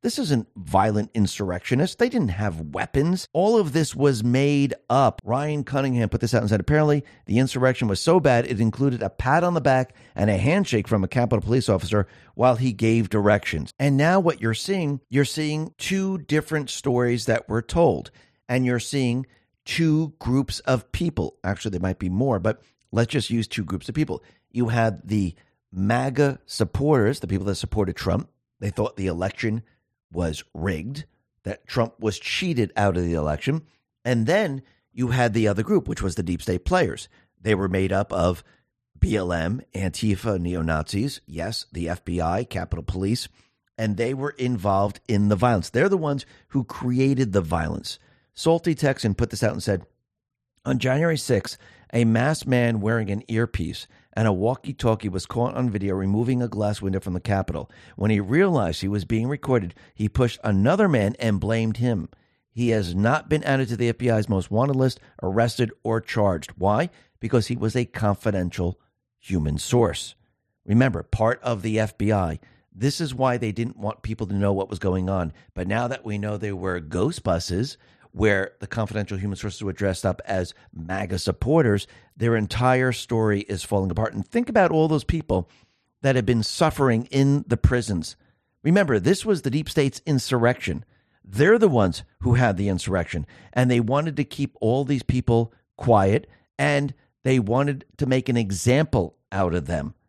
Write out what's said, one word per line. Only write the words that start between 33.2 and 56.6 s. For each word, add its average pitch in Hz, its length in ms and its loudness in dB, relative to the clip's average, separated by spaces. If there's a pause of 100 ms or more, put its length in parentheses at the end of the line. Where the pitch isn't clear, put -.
And 117 220 2
then 156 340 0 (300)
you 123 160 -2
had 120 260 2
the 107 140 2
other 101 160 0
group, - 240 0
which - 160 -6
was 95 100 -2
the 104 80 -6
deep 87 220 -4
state 90 220 -4
players. 160 440 0 (320)
They 117 140 2
were 95 120 0
made 92 240 0
up 95 220 0
of 87 300 0 (560)
B - 160 2
L 90 180 0
M, 87 300 -2 (100)
Antifa, 95 680 -2
neo-Nazis, 87 840 -2
yes, 82 480 -8
the 85 160 -6
F 87 160 -8
B 87 160 -4
I, 85 220 -2
Capitol 87 400 -8
Police, 98 440 -4 (480)
and 107 220 -2
they 120 160 -2
were 139 240 -6
involved 101 720 0
in 104 220 2
the 104 60 4
violence. 113 360 2
They're 160 180 2
the 190 80 2
ones 143 300 -4 (220)
who 135 140 -2
created 127 680 0
the 98 80 4
violence. 80 560 -4 (380)
Salty 165 400 2
Texan 131 400 0
put 117 160 -2
this 104 100 -6
out 113 120 2
and - 100 -8
said, 98 200 0 (800)
On 131 140 0
January 143 400 0
sixth, - 400 -2 (360)
A 120 120 2
masked 120 420 2
man 120 340 2
wearing 110 300 -2
an 101 160 -4
earpiece 110 600 -4 (260)
and 110 140 0
a 104 60 2
walkie-talkie 110 760 -2
was 92 180 -6
caught 120 260 -2
on 123 160 -2
video 98 260 -4
removing 110 460 0
a 120 60 -2
glass 104 340 -4